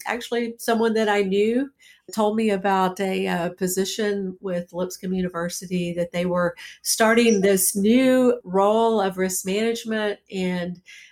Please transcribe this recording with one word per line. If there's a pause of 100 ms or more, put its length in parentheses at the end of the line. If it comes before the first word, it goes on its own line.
actually
someone
that
I
knew (420)
told
me
about
a,
uh,
position
with
Lipscomb
University,
that
they
were (280)
starting
this
new
role
of
risk
management, (120)
and (300)